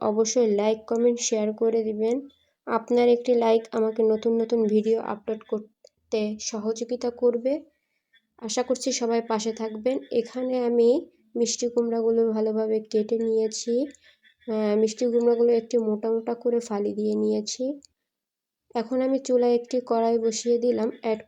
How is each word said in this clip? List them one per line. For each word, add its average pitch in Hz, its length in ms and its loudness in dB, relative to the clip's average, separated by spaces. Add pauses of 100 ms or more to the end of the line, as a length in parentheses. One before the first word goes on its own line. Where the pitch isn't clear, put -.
অবশ্যই 220 540 2
লাইক, 214 300 2
কমেন্ট, 233 340 2
শেয়ার 214 340 -2
করে 226 300 0
দিবেন। 220 320 -2 (520)
আপনার 240 420 2
একটি 240 260 2
লাইক 226 260 4 (100)
আমাকে 220 320 -2
নতুন 220 320 2
নতুন 226 320 0
ভিডিও 214 340 2
আপলোড 220 420 -8
করতে - 760 -8 (220)
সহযোগিতা 233 760 -4
করবে। 240 380 0 (880)
আশা 233 240 -4
করছি 247 300 -2
সবাই 233 340 0
পাশে 220 260 -2
থাকবেন। 220 440 -4 (140)
এখানে 254 440 -2 (100)
আমি 233 240 4 (460)
মিষ্টি 233 340 -2
কুমড়াগুলো 226 600 0
ভালোভাবে 220 500 0
কেটে 214 380 -2
নিয়েছি। 220 560 0 (720)
আহ, 214 300 0
মিষ্টি 220 280 0
কুমড়াগুলো 240 480 4
একটু 233 280 0
মোটা 214 280 -2
মোটা 226 260 -2
করে 240 240 0
ফালি 208 340 -4
দিয়ে 214 220 -2
নিয়েছি। 214 480 -2 (1120)
এখন 233 260 -2
আমি 262 180 2
চুলায় 247 360 2
একটি 240 260 -2
কড়াই 233 380 2
বসিয়ে 226 380 0
দিলাম, 233 380 0
অ্যাড 220 320 -4